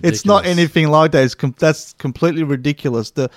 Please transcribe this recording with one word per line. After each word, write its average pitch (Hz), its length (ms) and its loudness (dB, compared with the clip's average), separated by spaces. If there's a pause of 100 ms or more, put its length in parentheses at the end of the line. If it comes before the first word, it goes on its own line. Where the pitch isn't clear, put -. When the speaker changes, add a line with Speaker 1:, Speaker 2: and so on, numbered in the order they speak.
Speaker 1:
it's 175 200 0
not 202 200 4
Speaker 2:
Ridiculous. - 20 -4
Speaker 1:
anything 170 440 0
like 156 220 4
that. 143 120 4
It's 127 120 -2
com-, 131 220 -6
that's - 360 -2
completely 160 500 -4
ridiculous. 139 680 -4
The 131 260 -4